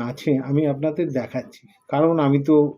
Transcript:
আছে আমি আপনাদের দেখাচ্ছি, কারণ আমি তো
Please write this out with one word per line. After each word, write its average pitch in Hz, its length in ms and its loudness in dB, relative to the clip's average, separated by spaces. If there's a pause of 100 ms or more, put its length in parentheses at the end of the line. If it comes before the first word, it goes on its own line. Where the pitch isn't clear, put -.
আছে - 220 -4 (180)
আমি 143 120 2 (120)
আপনাদের 151 340 -4 (120)
দেখাচ্ছি, - 440 -10 (260)
কারণ 160 260 2 (120)
আমি 139 120 2 (100)
তো 151 60 6 (220)